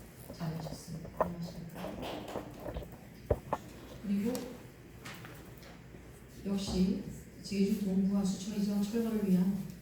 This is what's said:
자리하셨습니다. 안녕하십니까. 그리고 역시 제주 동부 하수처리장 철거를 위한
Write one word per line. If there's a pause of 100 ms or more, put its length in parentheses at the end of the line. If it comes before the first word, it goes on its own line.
(320)
자리하셨습니다. (100)
안녕하십니까. (2250)
그리고 (2000)
역시 (400)
제주
동부
하수처리장
철거를
위한 (240)